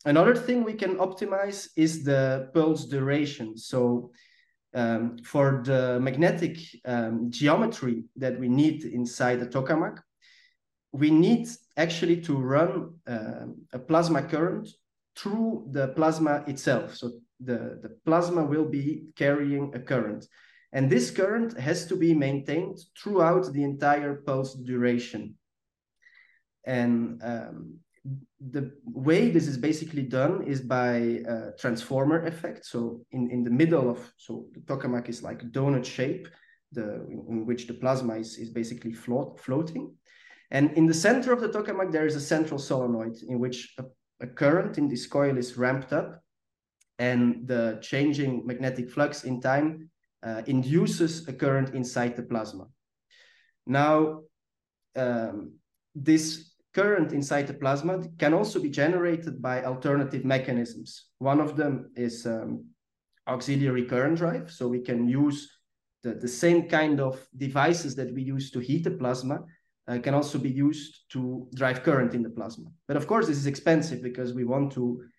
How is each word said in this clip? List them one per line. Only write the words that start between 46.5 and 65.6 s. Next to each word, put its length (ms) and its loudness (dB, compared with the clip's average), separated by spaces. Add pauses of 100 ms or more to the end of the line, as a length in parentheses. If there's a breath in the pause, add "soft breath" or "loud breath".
and 480 2
the 360 0
changing 640 0
magnetic 440 -4
flux 340 -2
in 180 -4
time, 480 0 (340)
uh, 220 -6
induces 800 2
a 60 -10
current 420 0
inside 400 -2
the 80 -8
plasma. 420 -6 (1000 soft breath)
Now, 540 4 (760)
um, 600 -4 (420)
this 560 0 (200)
current 380 2
inside 380 0
the 60 -8
plasma 500 -2 (140)
can 140 4
also 300 2
be 80 -2
generated 720 0
by 220 -2
alternative 600 0
mechanisms. 800 -2 (120)
One 220 4
of 160 0
them 400 -2
is, 280 -4
um, 420 -6 (600)
auxiliary 600 0
current 300 2
drive. 360 -2
So 160 -4
we 100 -2
can 300 0
use 420 2 (540)